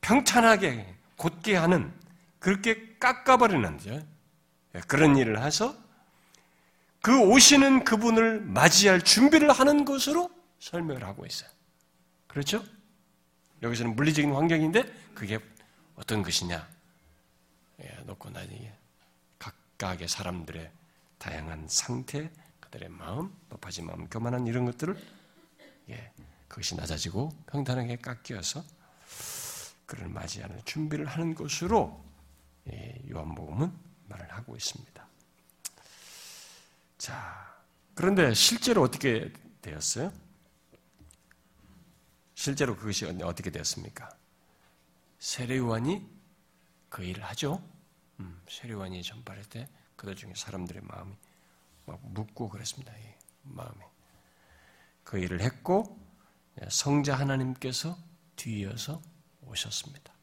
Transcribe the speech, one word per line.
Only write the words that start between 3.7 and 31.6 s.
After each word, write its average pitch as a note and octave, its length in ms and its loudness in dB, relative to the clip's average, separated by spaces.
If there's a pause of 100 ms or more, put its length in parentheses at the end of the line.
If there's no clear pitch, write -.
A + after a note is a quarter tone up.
예, - 1000 -14
그런 C#3+ 300 6
일을 A2+ 260 2
해서 G#3 320 -2 (1300)
그 B3+ 180 6
오시는 C4+ 640 10
그분을 A3+ 580 4
맞이할 F3 600 6
준비를 D4 500 8
하는 C#4+ 340 6
것으로 C#4+ 460 0 (280)
설명을 D#3 440 -6
하고 F#2+ 220 -12
있어요. - 240 -12 (760)
그렇죠? C#3+ 360 -4 (960)
여기서는 A#2 340 -2
물리적인 D3 380 2
환경인데, D#3+ 500 2 (300)
그게 G#2+ 260 -6 (560)
어떤 G#2+ 280 -4
것이냐? E2+ 440 -4 (1120)
예, - 60 -20 (180)
놓고 G2 240 -16
나중에 G2+ 440 -16 (680)
각각의 F#2 680 -10
사람들의 E2 640 -8 (460)
다양한 D#2 500 -10
상태, C3 640 -6 (300)
그들의 - 280 -18
마음, F2 460 -10 (140)
높아진 F2+ 360 -14
마음, E2+ 220 -12
교만한 A#2+ 400 -4
이런 B2 180 -2
것들을, D3+ 320 -4 (920)
예, A2+ 220 -16 (360)
그것이 - 280 -8
낮아지고 E2 540 -6 (180)
평탄하게 B2+ 500 -4
깎여서 A#2+ 680 -10 (1200)
그를 - 220 -12
맞이하는 - 560 -12
준비를 D3+ 440 -6
하는 D#3+ 280 -6
것으로, D#3 680 -2 (680)